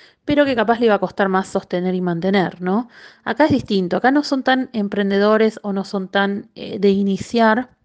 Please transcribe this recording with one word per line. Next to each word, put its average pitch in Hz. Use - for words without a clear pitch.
pero 294
que 269
capaz 226
le 240
iba 214
a 196
costar 190
más 190
sostener 185
y 185
mantener, 175
¿no? 196
Acá 226
es 302
distinto, 190
acá 240
no 294
son 269
tan 254
emprendedores 208
o 208
no 196
son 190
tan, 202
eh, -
de 196
iniciar, 214